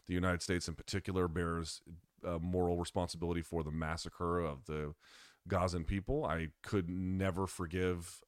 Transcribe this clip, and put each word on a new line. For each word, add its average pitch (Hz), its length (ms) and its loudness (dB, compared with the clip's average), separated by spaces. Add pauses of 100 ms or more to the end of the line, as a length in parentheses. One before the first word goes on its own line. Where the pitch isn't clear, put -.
The 90 80 -2
United 90 260 2
States 87 280 0
in 82 80 -6
particular 92 520 0
bears, 82 540 -2 (440)
uh, 85 120 0
moral 87 400 4
responsibility 85 640 0
for 82 200 -2
the 73 80 -4
massacre 82 720 -2
of 73 240 -2
the 76 300 -4 (520)
Gazan 87 380 2
people. 131 400 0
I 80 240 0 (140)
could 95 260 0
never 92 580 2
forgive, 87 800 -2